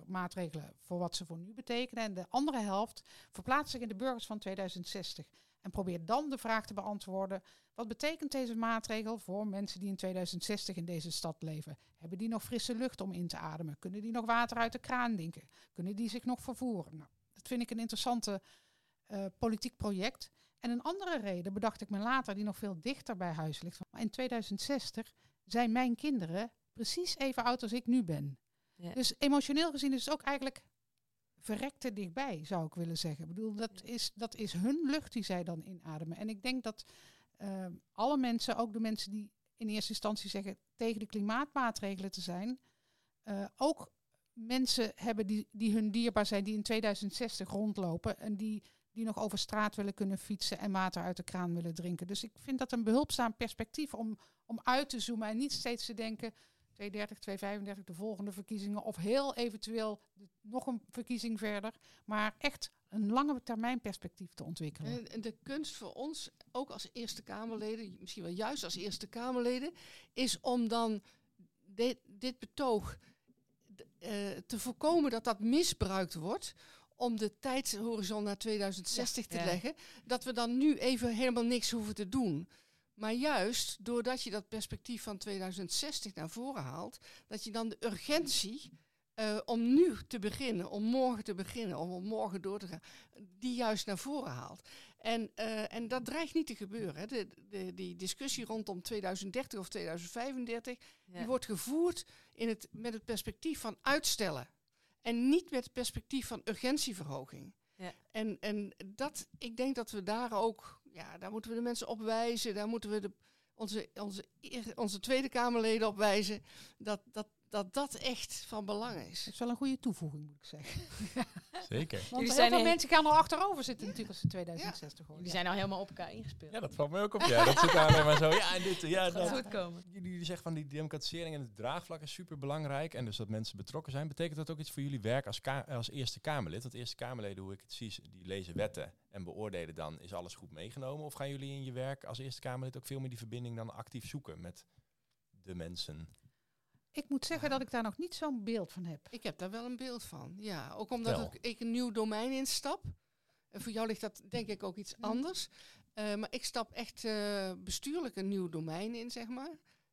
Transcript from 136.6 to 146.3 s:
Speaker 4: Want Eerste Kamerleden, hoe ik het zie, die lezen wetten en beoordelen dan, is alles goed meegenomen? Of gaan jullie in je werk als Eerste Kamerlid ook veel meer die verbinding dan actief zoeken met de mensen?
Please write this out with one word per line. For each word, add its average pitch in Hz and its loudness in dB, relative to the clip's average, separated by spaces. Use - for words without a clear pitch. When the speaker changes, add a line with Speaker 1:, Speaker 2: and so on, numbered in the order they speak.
Speaker 4:
Want 123 -8
Eerste 120 -8
Kamerleden, 107 -6
hoe 95 -8
ik 95 -12
het - -16
zie, 110 -8
die 90 -20
lezen 90 -4
wetten 92 -2
en 98 -10
beoordelen 85 -6
dan, 78 -6
is 92 -12
alles 87 -8
goed 71 -18
meegenomen? 131 -8
Of 147 -10
gaan 139 -4
jullie 139 -6
in 139 -8
je 131 -6
werk 131 -4
als 117 -8
Eerste 131 -8
Kamerlid 131 -4
ook 123 -12
veel 135 -6
meer 131 -4
die 120 -8
verbinding 117 -6
dan 113 -6
actief - -10
zoeken 87 -10
met 87 -12
de 92 -12
mensen? 80 -6